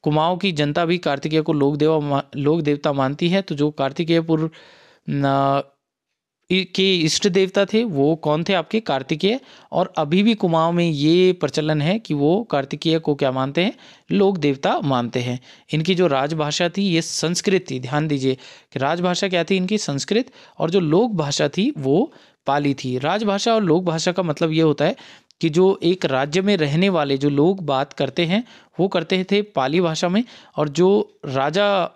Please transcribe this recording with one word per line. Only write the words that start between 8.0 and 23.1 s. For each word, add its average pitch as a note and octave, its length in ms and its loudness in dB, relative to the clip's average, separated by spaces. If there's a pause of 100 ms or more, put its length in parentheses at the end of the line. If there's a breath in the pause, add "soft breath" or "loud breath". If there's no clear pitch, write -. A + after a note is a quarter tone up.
कौन D#3 280 -2
थे G3+ 100 -2
आपके? F#3 260 -2
कार्तिकेय। E3 600 -2 (320 loud breath)
और F#3 240 0
अभी E3 260 0
भी A3+ 120 4
कुमाऊं E3 380 0
में F3 180 0
ये E3 420 4
प्रचलन D3+ 500 -2
है F#3 160 0
कि D#3 160 -6
वो E3 360 0
कार्तिकेय D3+ 480 -2
को D#3+ 160 -2
क्या C#3 180 0
मानते C3+ 320 -2
हैं? A#3 100 -2 (380 loud breath)
लोक F#3+ 260 2
देवता D3+ 460 0
मानते B2 360 -2
हैं। B2 200 -6 (340 loud breath)
इनकी D#3+ 200 0
जो F3+ 120 2
राजभाषा D3 640 0
थी, F#3 140 -4
ये E3+ 200 0
संस्कृत F3+ 680 -2
थी। B2+ 100 -6
ध्यान D3 280 -4
दीजिए C3+ 260 0 (380 loud breath)
कि - 60 -8
राजभाषा F3 500 -2
क्या F3 160 0
थी F#3+ 120 0
इनकी? F#3+ 220 0
संस्कृत। G3 520 -2 (280 loud breath)
और E3 120 0
जो F#3+ 100 2
लोक F3+ 320 2
भाषा D3+ 360 -2
थी, A#3 300 -2
वो D3+ 340 0 (340 soft breath)
पाली C#3+ 280 0
थी। B2+ 240 -6
राजभाषा G3 560 0